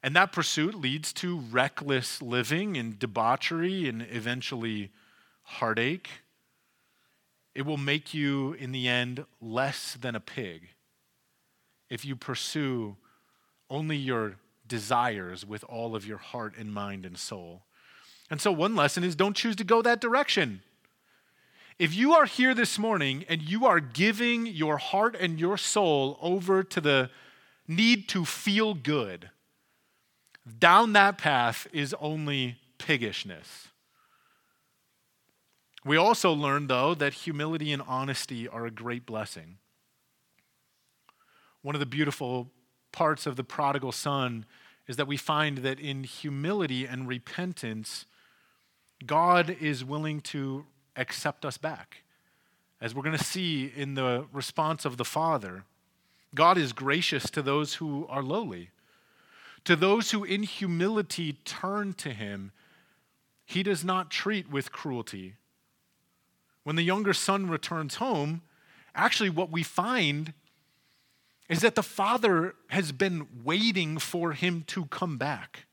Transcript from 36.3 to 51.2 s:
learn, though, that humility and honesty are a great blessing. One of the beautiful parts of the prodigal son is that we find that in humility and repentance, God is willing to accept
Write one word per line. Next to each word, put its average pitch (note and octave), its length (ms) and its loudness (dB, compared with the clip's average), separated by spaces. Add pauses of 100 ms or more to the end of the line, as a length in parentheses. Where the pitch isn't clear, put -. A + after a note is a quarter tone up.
learn, D3 360 0
though, C3+ 260 4
that C#3+ 200 0
humility D3+ 600 -4
and C#3 140 -4
honesty B2+ 600 -6
are A#2 200 -8
a - 20 -6
great A#2+ 380 -8
blessing. G2 500 -8 (2000)
One C#3+ 100 -6
of D3 60 -2
the C#3+ 80 0
beautiful B2+ 640 -2 (400)
parts D#3 340 0
of C3 120 -4
the B2+ 60 -4
prodigal C#3 480 -2
son B2 540 -2 (400)
is A#2+ 120 -8
that C#3 100 0
we C#3 100 -2
find D3+ 420 0
that C3 200 -2
in C#3 240 -6
humility C#3+ 840 -4
and B2+ 220 -8
repentance, B2 960 -8 (1000)
God E3+ 560 4
is C#3 240 -2
willing D3+ 340 -4
to C#3 460 -6 (320)
accept - 480 -4